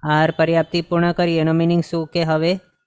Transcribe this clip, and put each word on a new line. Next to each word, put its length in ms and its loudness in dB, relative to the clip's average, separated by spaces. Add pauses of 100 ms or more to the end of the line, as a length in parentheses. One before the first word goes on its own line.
આહાર 320 2
પર્યાપ્તિ 480 0
પૂર્ણ 320 0
કરી 260 0
એનો 140 2
મીનિંગ 300 2
શું 240 -6
કે 160 -4
હવે 280 0 (360)